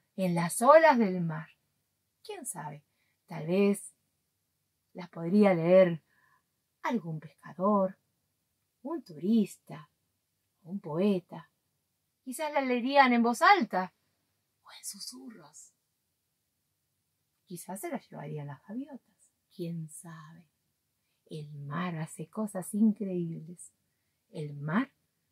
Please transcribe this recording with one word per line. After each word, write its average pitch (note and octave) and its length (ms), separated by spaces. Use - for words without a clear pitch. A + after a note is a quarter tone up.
en F3+ 200
las E3+ 260
olas D4 360
del F#3 240
mar. D#3+ 280
¿Quién F#4 220
sabe? D3 360
Tal D#3 180
vez G3+ 480
las F3+ 160
podría F#3 440
leer E3+ 480
algún E3+ 380
pescador, F#3+ 800
un D4 200
turista, E3 840
un F#3 160
poeta. F3 680
Quizás D4+ 300
las C#4 120
leerían B3+ 460
en A#3 100
voz A#3 200
alta C#4 520
o - 80
en - 140
susurros. G3+ 880
Quizás F#3 360
se F4 80
las - 200
llevarían D3+ 380
las C#3+ 180
gaviotas. C4 680
¿Quién E3+ 360
sabe? D#3+ 580
El D3+ 260
mar D#3 460
hace D#3+ 320
cosas G#3 440
increíbles. F3+ 1000
El D3+ 240
mar D#3 360